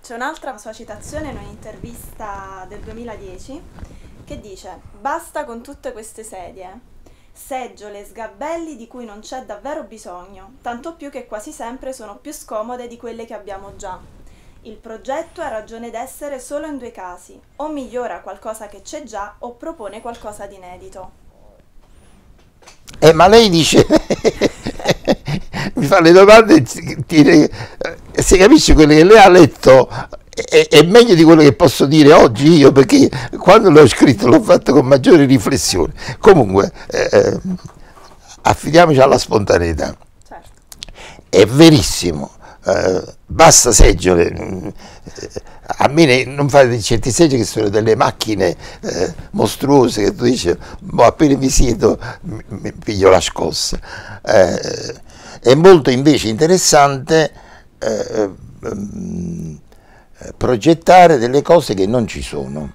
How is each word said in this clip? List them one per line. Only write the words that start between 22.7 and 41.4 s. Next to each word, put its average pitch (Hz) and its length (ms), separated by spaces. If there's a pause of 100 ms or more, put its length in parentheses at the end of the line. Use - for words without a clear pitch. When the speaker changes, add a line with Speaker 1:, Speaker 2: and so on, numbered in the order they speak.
Speaker 2:
Eh, 156 120
ma 165 140
lei 220 240
dice, 165 340
<laughs> - 1900
mi 214 100
fa 175 160
le 165 120
domande, 196 500
ti, - 600
eh, 151 280 (640)
si - 240
capisce 254 340
quelle 151 240
che 156 80
lei 208 140
ha 196 100
letto 139 600 (400)
è, - 380
è 151 140
meglio 220 320
di 160 80
quello 160 200
che 143 100
posso - 320
dire 147 300
oggi 143 380
io, 147 200
perché 139 380 (280)
quando 202 300
l'ho 151 180
scritto 123 420
l'ho 123 120
fatto - 320
con 127 140
maggiore 139 400
riflessione. 101 680 (260)
Comunque, 98 540 (160)
eh, - 500 (1040)
affidiamoci 151 580
alla 135 180
spontaneità. 87 760 (320)
Speaker 1:
Certo. 190 220 (800)
Speaker 2:
È 98 160